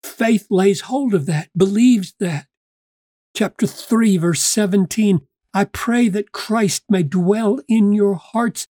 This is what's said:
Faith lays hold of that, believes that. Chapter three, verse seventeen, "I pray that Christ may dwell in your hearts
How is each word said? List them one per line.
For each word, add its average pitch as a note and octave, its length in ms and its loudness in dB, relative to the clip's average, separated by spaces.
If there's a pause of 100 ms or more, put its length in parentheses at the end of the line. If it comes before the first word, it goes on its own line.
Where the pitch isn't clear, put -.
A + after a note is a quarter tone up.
Faith A3+ 460 -2
lays F#3+ 320 2
hold C4 320 -4
of D#3 120 0
that, D#3 320 -4
believes G3+ 640 2
that. E3 280 -6 (880)
Chapter - 300 -2
three, A3+ 520 0
verse E3+ 240 0
seventeen, G3+ 800 0 (320)
"I G3 120 0
pray A#3+ 440 -2
that G3+ 220 -6
Christ - 580 -4
may F#3 140 2
dwell G3+ 640 0
in G#3 260 2
your G3+ 220 2
hearts - 600 -6